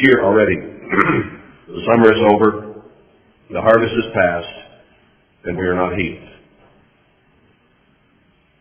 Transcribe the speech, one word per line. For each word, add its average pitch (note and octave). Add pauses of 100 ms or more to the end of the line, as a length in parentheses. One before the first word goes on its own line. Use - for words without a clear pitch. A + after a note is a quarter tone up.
year C3
already, G2
<clears throat> -
the -
summer A2+
is G#2+
over, G#2+ (680)
the F2
harvest A2+
is A2+
past, F2 (960)
and F2
we F#2
are F2+
not F2+
healed. F2 (2250)